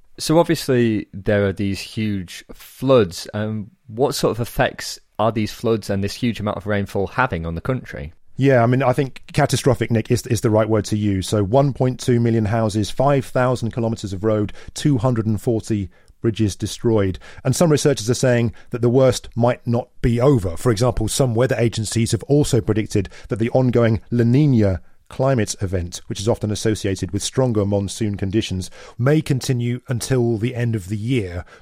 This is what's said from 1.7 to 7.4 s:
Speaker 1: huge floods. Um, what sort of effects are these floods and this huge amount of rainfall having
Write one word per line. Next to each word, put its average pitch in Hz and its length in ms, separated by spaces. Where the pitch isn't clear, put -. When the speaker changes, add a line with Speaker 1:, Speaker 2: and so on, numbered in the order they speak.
Speaker 1:
huge 101 720
floods. 120 840
Um, 107 340
what 117 300
sort 139 160
of 107 100
effects - 560
are 110 160
these 110 180
floods 113 380
and 98 120
this 101 120
huge 117 260
amount 104 160
of 90 100
rainfall 101 420
having 92 380